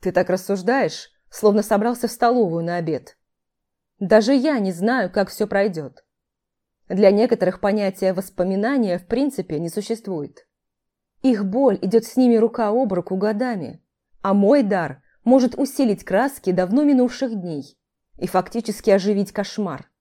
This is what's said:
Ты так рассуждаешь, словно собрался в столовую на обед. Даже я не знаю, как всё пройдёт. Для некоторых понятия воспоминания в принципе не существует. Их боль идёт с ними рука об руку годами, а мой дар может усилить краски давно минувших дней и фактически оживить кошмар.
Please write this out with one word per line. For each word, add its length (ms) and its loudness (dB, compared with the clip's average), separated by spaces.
Ты 120 -4
так 160 2
рассуждаешь, 800 -2
словно 320 2
собрался 460 -2
в 40 -6
столовую 500 0
на 140 -4
обед. 400 -6
Даже 340 4
я 240 2
не 140 -2
знаю, 380 -2
как 200 -2
всё 160 -4
пройдёт. 580 -4
Для 220 6
некоторых 480 0
понятия 520 -2
воспоминания 840 -2
в 80 -14
принципе 540 -2
не 80 -4
существует. 800 -8
Их 220 2
боль 360 2
идёт 240 2
с 120 -8
ними 180 6
рука 360 0
об 220 0
руку 240 -4
годами, 640 -4
а 120 0
мой 300 4
дар 360 -4
может 340 4
усилить 480 -2
краски 460 -2
давно 320 0
минувших 580 0
дней 380 -10
и 80 -8
фактически 640 -2
оживить 400 2
кошмар. 580 -8